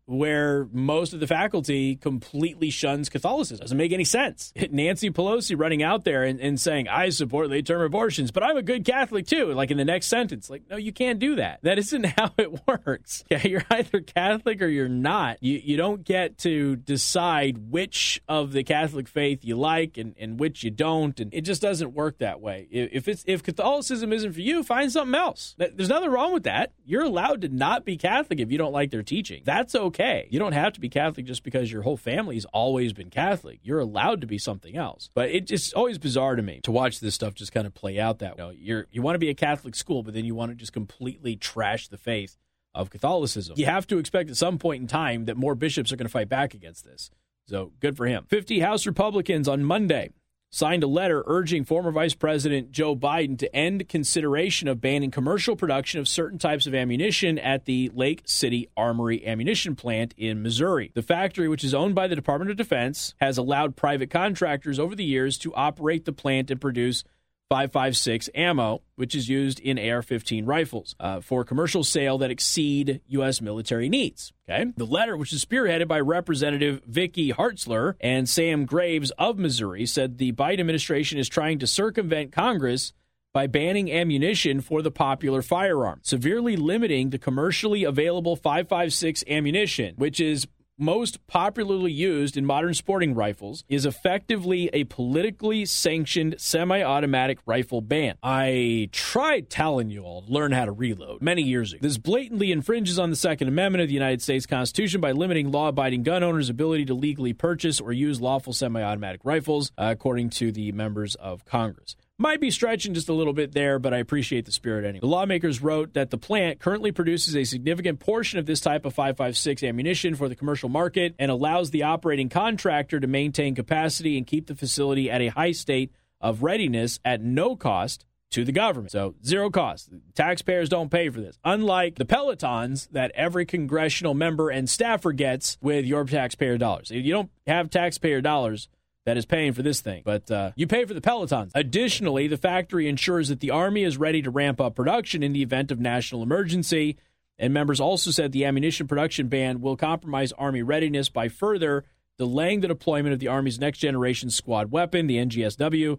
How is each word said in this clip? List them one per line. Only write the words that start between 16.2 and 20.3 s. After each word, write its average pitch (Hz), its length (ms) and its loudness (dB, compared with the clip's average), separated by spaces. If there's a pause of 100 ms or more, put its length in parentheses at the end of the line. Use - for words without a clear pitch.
to 143 380 0
decide 139 960 0
which - 580 -2
of 147 240 0
the 135 100 0
Catholic 147 460 0
faith 143 360 0
you 117 120 -2
like 160 420 0
and, 113 200 -10
and 113 200 -8